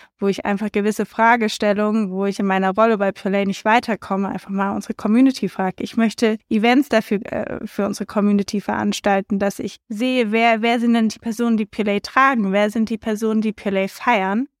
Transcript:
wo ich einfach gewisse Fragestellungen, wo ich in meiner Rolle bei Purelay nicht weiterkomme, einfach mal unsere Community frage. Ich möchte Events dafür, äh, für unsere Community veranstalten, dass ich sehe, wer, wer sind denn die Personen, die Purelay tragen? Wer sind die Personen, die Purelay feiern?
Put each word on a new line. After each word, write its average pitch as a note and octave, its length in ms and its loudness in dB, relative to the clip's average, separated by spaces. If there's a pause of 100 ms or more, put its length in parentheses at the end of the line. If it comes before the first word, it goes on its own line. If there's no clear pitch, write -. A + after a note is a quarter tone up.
(180)
wo G3 100 -2
ich - 180 -2
einfach G#3 240 -2
gewisse G#3 340 0
Fragestellungen, G#3+ 1080 2
wo F#3+ 120 -2
ich G3+ 140 -2
in G3+ 80 0
meiner F#3+ 260 2
Rolle A3 260 4
bei G3 120 0
Purelay G3 340 -2
nicht G3 200 -4
weiterkomme, G#3 640 0
einfach - 200 -10
mal G3 260 -2
unsere G#3 200 -6
Community A#3+ 540 2
frage. F#3 340 -4
Ich - 140 -8
möchte A3+ 420 2 (100)
Events A#3+ 400 2
dafür, A3 320 0 (100)
äh, - 360 -6
für - 180 -4
unsere G3+ 220 -4
Community G3+ 540 0
veranstalten, G3+ 800 -2
dass G3+ 180 -2
ich - 200 -10 (100)
sehe, A#3+ 420 0
wer, A3+ 320 2
wer A#3 160 2
sind A#3 160 2
denn A3+ 140 2
die - 100 -10
Personen, A#3 380 -2
die G#3+ 100 -2
Purelay G#3 340 -2
tragen? B3+ 520 2
Wer G#3 180 2
sind A3 200 -2
die A3+ 60 -4
Personen, A3 460 -2
die A3 100 -2
Purelay G3 360 -2
feiern? G#3+ 580 -2 (140)